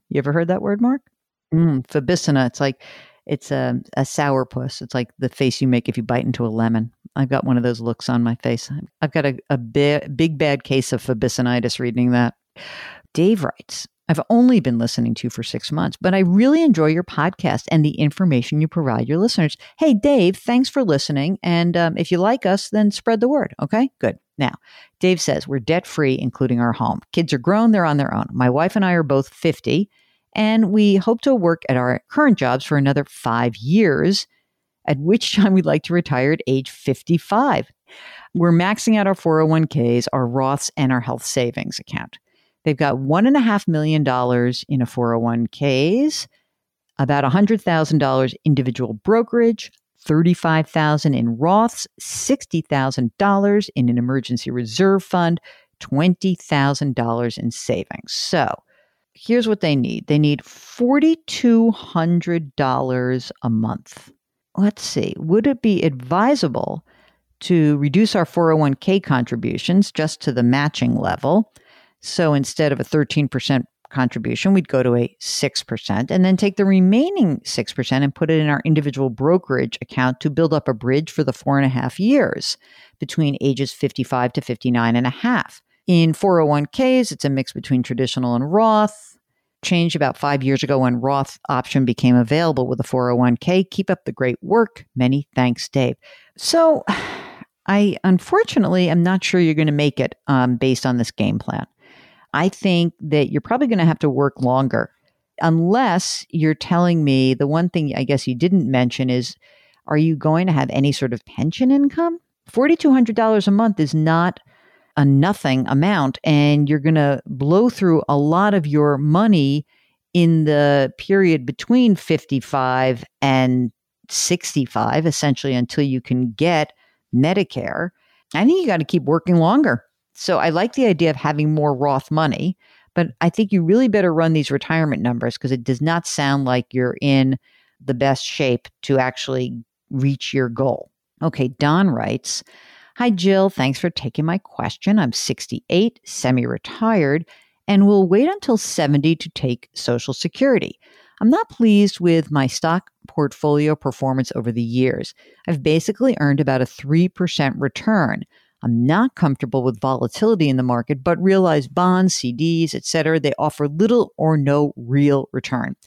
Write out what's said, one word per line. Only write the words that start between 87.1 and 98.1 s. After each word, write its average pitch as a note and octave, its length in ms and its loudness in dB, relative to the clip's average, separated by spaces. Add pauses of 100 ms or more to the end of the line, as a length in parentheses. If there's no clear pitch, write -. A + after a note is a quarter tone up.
it's - 140 -12
a C#3+ 60 0
mix C3+ 240 -4
between B2+ 280 -2
traditional B2 520 -2
and C3+ 180 -4
Roth. G#3+ 640 0 (480)
Changed E3+ 320 0
about D3 220 -2
five C#3+ 260 -2
years C3+ 180 0
ago C3+ 180 0
when B2 200 0
Roth C3+ 380 -2 (100)
option C3 380 0
became B2 300 2
available C3 500 2
with B2+ 140 -4
a A#2 40 -2
four B2 240 -2
oh A#2+ 80 0
one B2 220 2
K. F#3 260 0
Keep - 240 -6
up - 160 -4
the C3 80 -8
great B2+ 300 -4
work. - 420 -2 (100)
Many C3 400 0
thanks, B2 360 0
Dave. C3 260 0 (400)
So E4 500 2
<sighs> - 800 -10
I, G3+ 380 2
unfortunately, F#3 840 2